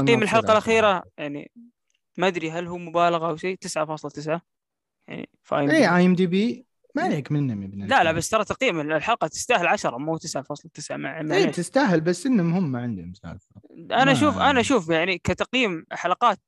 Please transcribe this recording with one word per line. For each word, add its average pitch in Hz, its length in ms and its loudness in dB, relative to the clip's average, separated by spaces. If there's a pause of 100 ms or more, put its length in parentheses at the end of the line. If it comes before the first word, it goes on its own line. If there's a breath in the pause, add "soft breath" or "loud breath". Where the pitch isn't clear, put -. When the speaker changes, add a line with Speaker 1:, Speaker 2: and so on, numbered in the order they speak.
Speaker 1:
تقييم 139 60 2
Speaker 2:
إنها 220 180 4
تصير 214 120 2
Speaker 1:
الحلقة 214 60 2
Speaker 2:
عشرة. 214 80 4
Speaker 1:
الأخيرة 214 500 2 (160)
يعني 147 320 -10 (680)
ما 175 80 2
أدري 170 240 -2
هل 175 160 -6
هو 175 120 -8
مبالغة 170 500 0
أو 160 80 -4
شيء، 185 200 -6
تسعة 165 300 -6
فاصلة 151 240 -8
تسعة. 156 320 -6 (680)
يعني - 200 -14 (140)
في - 140 -4
آي 147 40 2
إم 143 60 0
دي 143 60 2
بي. 320 60 6
Speaker 2:
إيه، 180 180 4
آي 180 100 6
إم 180 80 6
دي 185 120 2
بي 226 400 -2 (280)
ما 294 80 -2
عليك 170 300 -2
منهم 131 300 -2
يا 95 40 -10
ابن 98 160 -12
Speaker 1:
لا، 98 40 -8
لا، 254 160 4
Speaker 2:
الكلب. 165 140 2
Speaker 1:
بس 165 120 -4
ترى 214 160 0
تقييم 190 360 -2
الحلقة 160 460 -2
تستاهل 185 400 0
عشرة، 160 300 0
مو 160 200 -4
تسعة 143 260 -8
فاصلة 147 320 -12
تسعة، 143 220 -12
مع، 143 200 -10
Speaker 2:
إيه، 160 100 -8
Speaker 1:
معليش. 339 300 2
Speaker 2:
تستاهل، 180 440 2
بس 175 260 -2
إنهم 180 280 2
هم 160 220 0
عندهم 101 380 -6
سالفة. 87 320 -16 (300)
Speaker 1:
أنا 185 280 0
Speaker 2:
ما 277 80 6
Speaker 1:
أشوف، 285 260 2
أنا 269 220 4
أشوف 208 280 0
يعني 170 300 0
كتقييم 190 760 -2
حلقات، 185 560 0